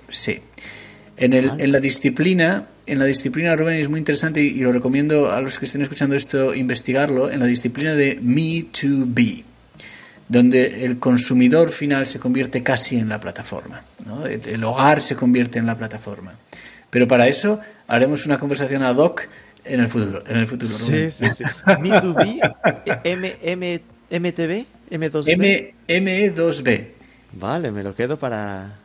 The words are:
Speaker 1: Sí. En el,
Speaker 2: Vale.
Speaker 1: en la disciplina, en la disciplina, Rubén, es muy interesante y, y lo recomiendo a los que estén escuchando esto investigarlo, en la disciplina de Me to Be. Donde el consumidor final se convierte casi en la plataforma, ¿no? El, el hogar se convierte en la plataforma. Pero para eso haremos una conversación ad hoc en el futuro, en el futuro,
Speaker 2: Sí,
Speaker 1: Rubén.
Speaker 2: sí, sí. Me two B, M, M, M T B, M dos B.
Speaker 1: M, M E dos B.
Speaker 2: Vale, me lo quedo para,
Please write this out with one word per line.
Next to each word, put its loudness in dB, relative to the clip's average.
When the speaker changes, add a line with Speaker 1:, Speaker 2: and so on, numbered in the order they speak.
Speaker 1:
Sí. -4
En 2
el, 4
Speaker 2:
Vale. -4
Speaker 1:
en 2
la 4
disciplina, 0
en -4
la 2
disciplina, 0
Rubén, 0
es -2
muy -2
interesante 0
y, 4
y -4
lo 2
recomiendo 2
a -2
los -6
que -6
estén -4
escuchando -2
esto 0
investigarlo, 0
en -4
la 2
disciplina -2
de 2
Me 0
to 0
Be. 0
Donde 4
el -2
consumidor 4
final -2
se -6
convierte -2
casi 2
en 0
la -6
plataforma, -12
¿no? -10
El, -6
el -6
hogar 4
se 0
convierte 2
en 0
la -2
plataforma. -12
Pero 4
para 6
eso 2
haremos 0
una 0
conversación -2
ad 0
hoc 2
en -2
el 2
futuro, -4
en -2
el 2
futuro, -6
Speaker 2:
Sí, -2
Speaker 1:
Rubén. 0
Speaker 2:
sí, -8
sí. -10
Me 4
two -2
B, 0
M, -4
M, -6
M -2
T -2
B, -4
M -4
dos -2
B. 4
Speaker 1:
M, 2
M 0
E 2
dos 0
B. 0
Speaker 2:
Vale, -6
me -8
lo -8
quedo -4
para, -8